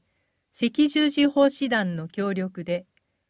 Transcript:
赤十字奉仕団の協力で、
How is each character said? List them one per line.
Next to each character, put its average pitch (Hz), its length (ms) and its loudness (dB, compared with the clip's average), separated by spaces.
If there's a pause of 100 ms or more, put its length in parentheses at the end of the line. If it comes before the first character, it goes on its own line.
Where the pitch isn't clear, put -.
(540)
赤 240 340 0
十 302 220 0
字 285 160 2
奉 277 240 4
仕 277 180 -4
団 196 300 -2
の 160 100 -8
協 202 240 -4
力 185 320 -6
で、 175 220 -6 (440)